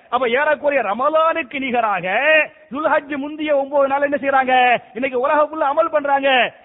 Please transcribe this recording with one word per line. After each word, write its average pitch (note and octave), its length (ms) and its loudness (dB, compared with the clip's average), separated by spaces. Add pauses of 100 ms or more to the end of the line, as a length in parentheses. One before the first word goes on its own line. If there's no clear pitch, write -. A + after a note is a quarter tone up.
அப்ப B3 200 -2
ஏறக்குறைய C#4+ 540 0
ரமலானுக்கு D4 760 0
நிகராக A3 600 -2 (500)
துல்ஹஜ் D4 460 -2
முந்திய D4+ 400 -2
ஒன்பது C#4 320 0
நாள் C#4 140 0
என்ன C#4+ 180 -2
செய்றாங்க? B3+ 560 2 (180)
இன்னைக்கு B3+ 260 -4
உலகம் D4 300 2
ஃபுல்லா D#4 140 -4
அமல் D#4+ 260 0
பண்றாங்க. C#4 640 0 (100)